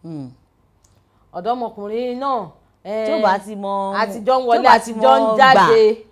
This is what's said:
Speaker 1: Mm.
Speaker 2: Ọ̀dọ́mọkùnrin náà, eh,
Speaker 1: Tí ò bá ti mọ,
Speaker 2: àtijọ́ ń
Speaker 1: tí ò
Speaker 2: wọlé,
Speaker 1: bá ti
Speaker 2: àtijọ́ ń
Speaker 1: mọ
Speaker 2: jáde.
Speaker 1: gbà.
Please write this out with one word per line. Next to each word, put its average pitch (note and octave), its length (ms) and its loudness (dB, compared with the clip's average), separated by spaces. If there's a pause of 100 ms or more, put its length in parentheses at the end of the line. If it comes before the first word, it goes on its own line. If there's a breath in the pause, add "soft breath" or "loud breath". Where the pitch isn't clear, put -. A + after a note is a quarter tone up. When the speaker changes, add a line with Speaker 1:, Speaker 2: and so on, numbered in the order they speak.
Speaker 1:
Mm. D3+ 260 -14 (1040)
Speaker 2:
Ọ̀dọ́mọkùnrin A3+ 840 -8
náà, B3+ 300 -6 (340)
eh, A3 240 -6
Speaker 1:
Tí - 60 -2
ò A3 80 -2
bá G3 180 0
ti G#3 160 -14
mọ, G3 400 -6
Speaker 2:
àtijọ́ G#3 240 -6
ń G#3 60 -14
Speaker 1:
tí B3+ 60 0
ò C4 160 0
Speaker 2:
wọlé, A#3 160 2
Speaker 1:
bá A#3+ 160 6
ti A#3 120 -10
Speaker 2:
àtijọ́ B3 240 2
ń C4+ 60 0
Speaker 1:
mọ A3 160 0
Speaker 2:
jáde. A3+ 560 6
Speaker 1:
gbà. - 180 -10